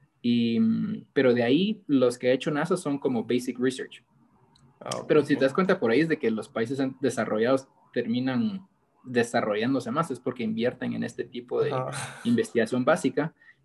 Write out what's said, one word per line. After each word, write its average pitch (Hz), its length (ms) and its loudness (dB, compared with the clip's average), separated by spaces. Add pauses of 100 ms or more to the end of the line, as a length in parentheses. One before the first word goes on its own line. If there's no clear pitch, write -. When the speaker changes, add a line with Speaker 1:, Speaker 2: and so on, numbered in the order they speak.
(220)
Speaker 1:
Y, 117 380 2
mm, 113 520 0
pero 127 220 4
de 120 80 2
ahí, 180 440 2
los 127 320 2
que 123 100 -2
ha 127 40 6
hecho 131 180 -2
nasa 165 260 0
son 143 220 -2
como 123 260 -2
basic 123 340 -2
research. 123 460 -4 (760)
Speaker 2:
Ah, 123 180 -6
ok. 117 100 -10
Speaker 1:
Pero 151 160 6
si 139 120 -2
te 131 80 2
das 135 80 2
cuenta, 190 280 2
por 117 100 2
ahí 127 100 4
es 165 80 2
de 156 100 -2
que 113 120 0
los 107 180 -4
países 117 300 -4
en-, 135 220 -2
desarrollados 117 680 0 (240)
terminan 120 760 -2 (360)
desarrollándose 117 880 0
más, 160 200 -2
es 120 100 -8
porque 117 240 -6
invierten 117 500 -2
en 113 100 -4
este - 200 -8
tipo 120 380 -4
de - 100 0
Speaker 2:
Ajá. 131 520 -6
Speaker 1:
investigación 117 600 2
básica, 165 500 0 (300)